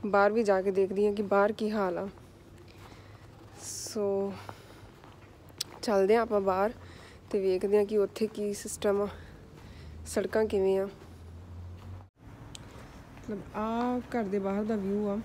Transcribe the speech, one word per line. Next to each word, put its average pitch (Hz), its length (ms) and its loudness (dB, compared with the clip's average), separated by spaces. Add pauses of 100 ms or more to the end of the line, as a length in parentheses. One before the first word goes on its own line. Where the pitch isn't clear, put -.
ਬਾਹਰ 202 260 6
ਵੀ 226 120 2
ਜਾ 196 180 4
ਕੇ 196 100 2
ਦੇਖਦੀ 196 340 4
ਹਾਂ 208 80 4
ਕਿ 208 100 -2
ਬਾਹਰ 202 280 4
ਕੀ 214 200 -2
ਹਾਲ 196 260 0
ਆ। 190 100 -4 (1500)
ਸੋ, 196 720 -2 (1500)
ਚੱਲਦੇ 196 340 6
ਹਾਂ 233 60 6
ਆਪਾਂ 214 200 2
ਬਾਹਰ 196 300 2 (600)
ਤੇ 208 80 2
ਵੇਖਦੇ 190 380 4
ਹਾਂ 208 80 6
ਕਿ 214 120 0
ਉੱਥੇ 202 300 0
ਕੀ 208 260 -4
system 202 480 -2
ਆ, 202 60 0 (960)
ਸੜਕਾਂ 220 400 2
ਕਿਵੇਂ 190 340 4
ਆ। 196 60 2 (2000)
ਮਤਲਬ, - 540 -10 (160)
ਆਹ 233 440 -2
ਘਰ 240 240 -4
ਦੇ 196 160 -2
ਬਾਹਰ 196 240 -2
ਦਾ 220 120 -2
view 202 320 0
ਆ। 202 180 -2